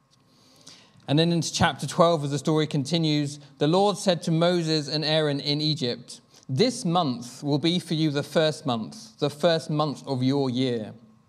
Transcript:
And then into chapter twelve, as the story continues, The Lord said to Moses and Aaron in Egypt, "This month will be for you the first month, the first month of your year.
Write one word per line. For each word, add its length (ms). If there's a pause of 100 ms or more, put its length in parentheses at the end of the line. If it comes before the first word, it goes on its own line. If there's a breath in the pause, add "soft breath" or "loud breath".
(1080 loud breath)
And 100
then 140
into 200
chapter 360
twelve, 360
as 60
the 80
story 300
continues, 720 (180 loud breath)
The 100
Lord 300
said 260
to 80
Moses 560
and 160
Aaron 360
in 200
Egypt, 640 (280 loud breath)
"This 340
month 600
will 160
be 180
for 160
you 160
the 140
first 420
month, 540
the 100
first 400
month 380
of 160
your 260
year. 440 (360)